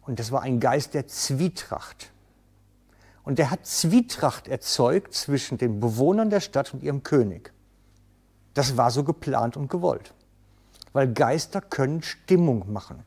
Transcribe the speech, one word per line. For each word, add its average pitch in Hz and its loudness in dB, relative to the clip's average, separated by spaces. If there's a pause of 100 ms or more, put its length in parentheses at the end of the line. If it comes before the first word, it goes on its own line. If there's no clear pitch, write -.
Und 117 -6
das 113 -6
war 135 0
ein 123 0
Geist 131 0
der 139 -2
Zwietracht. - -6 (1120)
Und 139 -2
der 139 2
hat - -6
Zwietracht - 2
erzeugt 135 0
zwischen 139 -2
den 110 -2
Bewohnern 151 2
der 202 2
Stadt - -4
und 135 -12
ihrem 139 -4
König. 107 0 (1000)
Das 131 0
war 120 6
so 135 0
geplant 131 -2
und 143 -6
gewollt. - -2 (760)
Weil 135 2
Geister 147 0
können 143 -2
Stimmung 127 2
machen. - -12